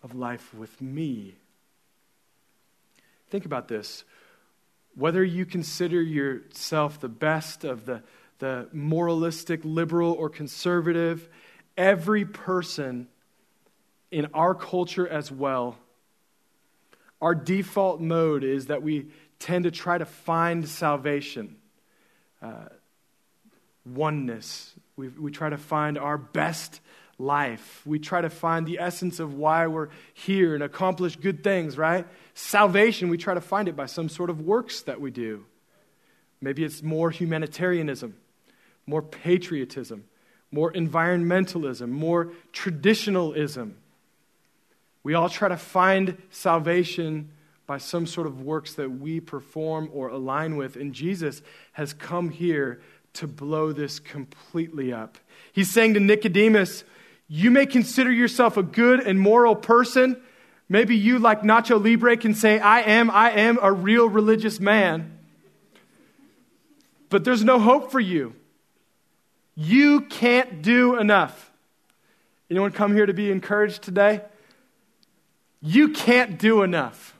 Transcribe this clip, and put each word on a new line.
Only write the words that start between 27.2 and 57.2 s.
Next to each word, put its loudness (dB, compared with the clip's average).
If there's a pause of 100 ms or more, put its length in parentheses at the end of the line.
life. -4
We -6
try -4
to -4
find -4
the -8
essence -8
of -10
why 0
we're -6 (260)
here 0
and -4
accomplish -4
good -6
things, -2
right? -2 (280)
Salvation, 2
we -2
try -4
to -4
find -4
it -6
by -10
some -8
sort -8
of -8
works -4
that -12
we -10
do. -10 (960)
Maybe -6
it's -8
more -2
humanitarianism, -6 (720)
more -4
patriotism, -4 (480)
more -2
environmentalism, -2
more -2 (200)
traditionalism. -2 (1300)
We -4
all 0
try -2
to -2
find 0
salvation -2 (340)
by -8
some -6
sort -8
of -12
works -8
that -8
we -8
perform -10
or -8
align -6
with. -8
And -10
Jesus -8 (300)
has -10
come -8
here -4 (340)
to -12
blow -6
this -8
completely -10
up. -12 (340)
He's 0
saying 4
to 4
Nicodemus, 4 (420)